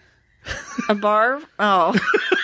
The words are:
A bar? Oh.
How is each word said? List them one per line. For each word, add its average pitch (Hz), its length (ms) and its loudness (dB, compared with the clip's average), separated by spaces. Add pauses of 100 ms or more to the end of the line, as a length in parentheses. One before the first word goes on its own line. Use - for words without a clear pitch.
(880)
A 214 60 4
bar? 214 460 0 (180)
Oh. 196 380 2 (480)